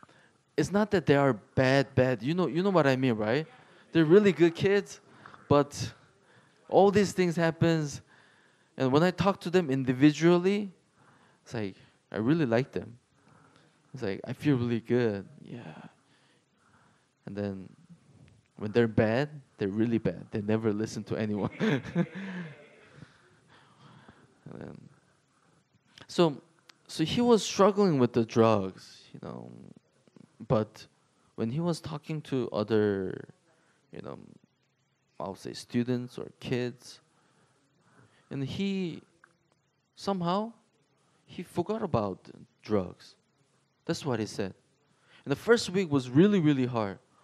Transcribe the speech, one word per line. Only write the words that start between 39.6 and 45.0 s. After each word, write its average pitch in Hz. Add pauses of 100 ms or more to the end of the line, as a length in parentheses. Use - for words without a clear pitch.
somehow, 196 (720)
he -
forgot 208
about 107 (420)
drugs. 92 (680)
That's 165
what 123
he 110
said. 98 (720)